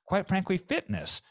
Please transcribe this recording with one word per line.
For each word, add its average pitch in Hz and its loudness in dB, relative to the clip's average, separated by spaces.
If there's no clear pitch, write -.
Quite 190 0
frankly, 185 2
fitness. - -2